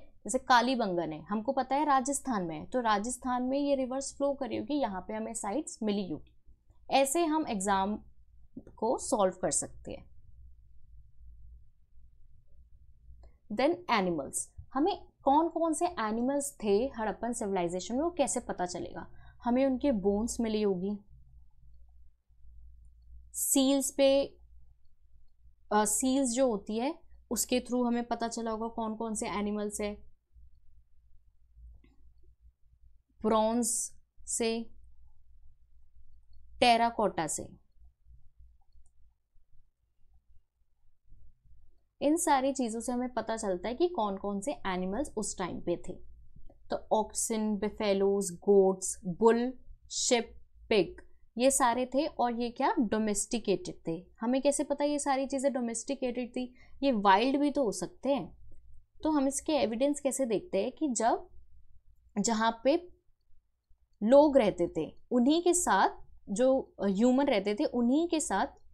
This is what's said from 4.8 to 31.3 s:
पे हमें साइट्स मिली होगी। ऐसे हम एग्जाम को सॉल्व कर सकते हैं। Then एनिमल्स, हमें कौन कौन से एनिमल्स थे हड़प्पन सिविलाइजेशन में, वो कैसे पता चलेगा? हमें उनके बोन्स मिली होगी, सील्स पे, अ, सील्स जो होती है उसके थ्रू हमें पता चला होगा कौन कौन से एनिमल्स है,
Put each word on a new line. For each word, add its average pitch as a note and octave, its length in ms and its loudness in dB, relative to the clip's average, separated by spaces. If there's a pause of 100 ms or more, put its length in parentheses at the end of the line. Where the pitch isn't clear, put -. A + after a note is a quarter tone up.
पे G#3+ 120 -10
हमें A3 200 -6
साइट्स A3+ 500 -6
मिली G3+ 260 -2
होगी। - 220 -10 (580)
ऐसे C#4 360 2
हम D#4 220 0
एग्जाम G3+ 520 0 (760)
को A#3+ 220 0
सॉल्व G3+ 440 0
कर D#3+ 100 0
सकते - 400 -6
हैं। - 180 -14 (3500)
Then C4+ 220 2 (140)
एनिमल्स, F3+ 640 0 (200)
हमें E4+ 340 0 (160)
कौन D#4 260 4
कौन E4 240 0
से E4+ 140 0
एनिमल्स A#3+ 760 -2
थे G#3+ 340 2
हड़प्पन A3 360 -4
सिविलाइजेशन F#3 600 -2
में, C4 60 2
वो E4+ 80 0
कैसे C#4 300 0
पता F#3+ 260 -4
चलेगा? - 460 -10 (320)
हमें B3 220 4
उनके C4+ 260 2
बोन्स G3+ 480 0
मिली G#3+ 220 0
होगी, G3 380 0 (2250)
सील्स C4+ 600 2
पे, C#4 340 4 (1500)
अ, G#3+ 140 4
सील्स C4 440 0
जो B3+ 180 2
होती G#3+ 300 -2
है C#4 220 -4 (320)
उसके B3 280 0
थ्रू B3 240 -2
हमें A#3+ 220 0
पता A#3 220 -4
चला A3+ 240 -4
होगा A3 160 -4
कौन A3 280 -4
कौन A3 200 -6
से A3+ 140 -4
एनिमल्स G#3 520 -4
है, G#3 140 -4 (3250)